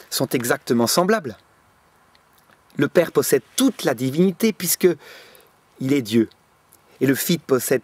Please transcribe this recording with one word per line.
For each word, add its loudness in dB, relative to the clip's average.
sont -4
exactement -2
semblables, -2
le 0
Père 2
possède 2
toute 0
la 0
divinité 0
puisque -2
il -2
est 0
Dieu. 2
Et 2
le 2
Fils -2
possède 0